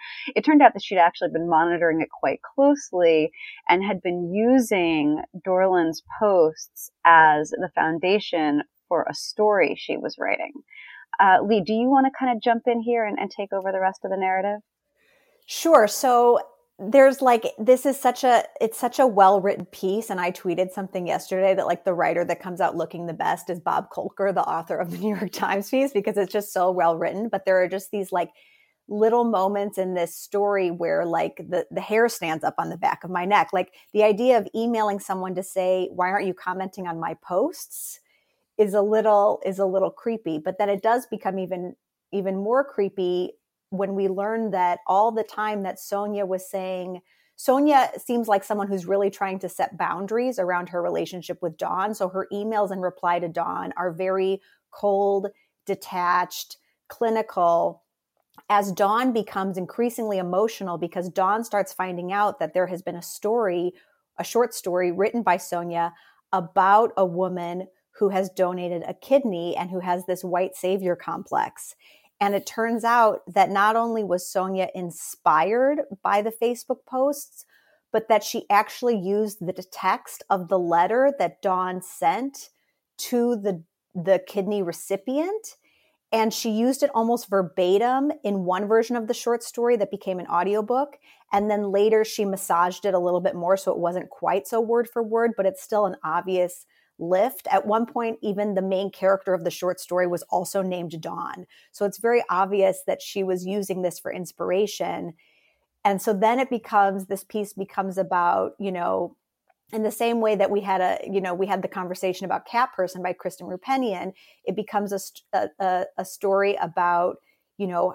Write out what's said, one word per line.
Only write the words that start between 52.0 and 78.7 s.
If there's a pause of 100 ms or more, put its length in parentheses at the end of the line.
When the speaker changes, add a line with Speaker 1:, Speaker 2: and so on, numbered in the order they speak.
Speaker 2:
her
emails
in
reply
to
Dawn
are
very (300)
cold, (400)
detached, (300)
clinical. (680)
As
Dawn
becomes
increasingly
emotional,
because
Dawn
starts
finding
out
that
there
has
been
a
story, (440)
a
short
story
written
by
Sonia (400)
about
a
woman (320)
who
has
donated
a
kidney
and
who
has
this
white
savior
complex. (460)
And
it
turns
out (120)
that
not
only
was
Sonia
inspired (220)
by
the
Facebook
posts, (480)
but
that
she
actually